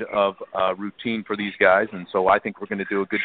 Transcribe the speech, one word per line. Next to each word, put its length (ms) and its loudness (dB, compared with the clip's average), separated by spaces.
of, 220 2
uh, 220 0
routine 480 -6
for 120 -6
these 240 -6
guys, 340 6
and 180 -10
so 160 0
I 100 6
think 240 -8
we're 60 -8
gonna 180 -6
do 160 -2
a 60 -4
good 180 -4